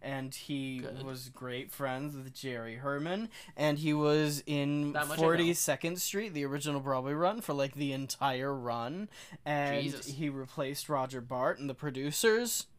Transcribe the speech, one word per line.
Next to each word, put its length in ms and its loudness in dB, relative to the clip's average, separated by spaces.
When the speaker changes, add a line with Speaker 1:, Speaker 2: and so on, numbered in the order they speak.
Speaker 1:
and 320 -6
he 460 -4
Speaker 2:
Good. 240 -8
Speaker 1:
was 260 -8
great 420 -8
friends 440 -2
with 180 -10
Jerry 440 -6
Herman, 520 -2
and 220 4
he 160 2
was 540 4
in 460 2
Speaker 2:
That 140 0
much 120 0
I 20 2
know. 60 8
Speaker 1:
Forty-second 720 4
Street, 320 -2
the 120 0
original 340 0
Broadway 340 0
run, 280 2
for, 120 -2
like, 220 0
the 180 0
entire 600 0
run, 540 -2
and 380 2
Speaker 2:
Jesus. 240 -4
Speaker 1:
he 200 -4
replaced 600 -4
Roger 320 0
Bart 380 0
and 100 -4
the 60 -6
producers. 920 2